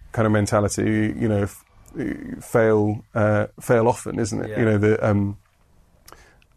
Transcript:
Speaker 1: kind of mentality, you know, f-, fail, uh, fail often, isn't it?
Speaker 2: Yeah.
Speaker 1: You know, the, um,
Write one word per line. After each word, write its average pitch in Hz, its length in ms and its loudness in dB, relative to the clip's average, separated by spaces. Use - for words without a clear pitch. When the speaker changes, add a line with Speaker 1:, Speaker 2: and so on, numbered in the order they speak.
Speaker 1:
kind 113 140 0
of 107 60 2
mentality, 107 840 0
you 120 100 -2
know, 104 140 0
f-, - 220 -8
fail, 110 640 2
uh, 107 340 0
fail 117 280 2
often, 110 320 -4
isn't 107 240 -4
it? 107 60 -8
Speaker 2:
Yeah. 107 100 -6
Speaker 1:
You 120 40 2
know, 107 140 4
the, 107 260 2
um, 101 340 0